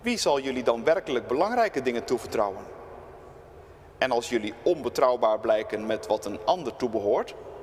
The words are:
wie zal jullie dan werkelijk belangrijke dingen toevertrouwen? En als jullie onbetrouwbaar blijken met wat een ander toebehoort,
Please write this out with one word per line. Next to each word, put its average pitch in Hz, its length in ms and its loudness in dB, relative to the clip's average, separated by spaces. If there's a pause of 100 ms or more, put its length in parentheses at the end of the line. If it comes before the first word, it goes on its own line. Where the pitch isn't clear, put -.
wie 240 180 0
zal 143 220 4
jullie 131 220 -2
dan 117 220 2
werkelijk 147 420 2
belangrijke 185 560 2
dingen 120 220 -2
toevertrouwen? 104 600 -2 (1300)
En 131 120 2
als 120 180 0
jullie 107 340 -2
onbetrouwbaar 123 800 2
blijken 107 460 0
met 110 200 -2
wat 107 180 0
een 101 200 -8
ander 160 320 0
toebehoort, 113 580 0 (280)